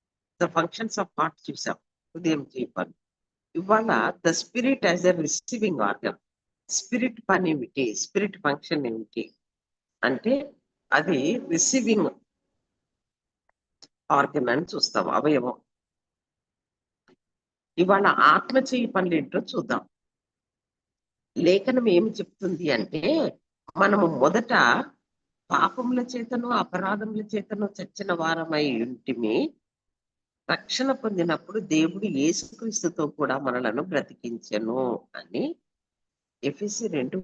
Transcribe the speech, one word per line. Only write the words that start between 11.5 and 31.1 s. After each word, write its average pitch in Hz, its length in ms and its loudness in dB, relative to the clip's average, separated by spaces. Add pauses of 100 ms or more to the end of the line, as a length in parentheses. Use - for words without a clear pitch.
ఆర్గన్ 139 380 2
అని 143 160 0 (100)
చూస్తాం, 101 340 0
అవయవం. 123 440 2 (2250)
ఇవాళ 196 300 6
ఆత్మ 160 500 4
చేయి 254 280 0
పనులు 185 300 0
ఏంటో 156 240 -2
చూద్దాం. - 500 -6 (1500)
లేఖనం 202 520 4
ఏమి 202 200 6
చెప్తుంది 185 640 -4
అంటే, 214 680 0 (380)
మనము 196 300 4
మొదట 165 460 2 (1000)
పాపముల 240 480 0
చేతను 240 500 -4
అపరాధముల 208 720 -2
చేతను 208 480 -6 (120)
చచ్చిన 190 320 -6
వారమై 160 680 -2
ఉంటిమి. 120 720 -2 (1000)
రక్షణ 262 400 -2
పొందినప్పుడు 190 680 -2